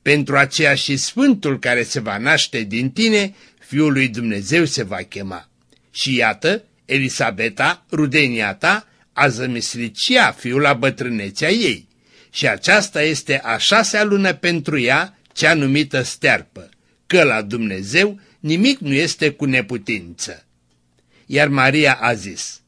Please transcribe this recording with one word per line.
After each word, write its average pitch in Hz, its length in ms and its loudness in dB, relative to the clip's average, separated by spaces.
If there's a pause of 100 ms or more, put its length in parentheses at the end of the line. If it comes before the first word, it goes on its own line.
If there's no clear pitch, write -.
Pentru 143 360 2
aceea 143 380 2
și 135 220 -4
Sfântul 196 600 0
care 120 240 0
se - 160 -6
va 104 180 -6
naște 127 440 0
din 113 300 -4
tine, 208 440 0 (240)
Fiul 147 320 0
lui 135 160 2
Dumnezeu 113 580 -2
se 135 180 -4
va 92 200 -8
chema." 95 460 -14 (420)
Și 135 240 -4
iată, 120 480 0 (220)
Elisabeta, 127 1040 -2
rudenia 131 640 0
ta, 196 340 -2 (260)
a 139 140 2
zămislit 120 680 -4
și - 200 0
ea 196 160 4
fiul 123 300 -2
la 143 120 4
bătrânețea 123 760 -2
ei. 165 360 -2 (440)
Și - 160 -2
aceasta 175 560 2
este 147 360 -2
a 113 180 -2
șasea 214 460 2
lună 196 300 2
pentru 156 460 -2
ea, 139 400 0 (140)
cea 156 200 2
numită 139 480 0
stearpă, - 680 -4 (380)
că 175 160 6
la 113 180 2
Dumnezeu 113 760 -2 (200)
nimic 196 400 2
nu 143 140 -4
este 156 360 0
cu 143 160 -6
neputință. 107 1000 -4 (880)
Iar 147 160 4
Maria 139 460 4
a 120 200 0
zis 95 540 -10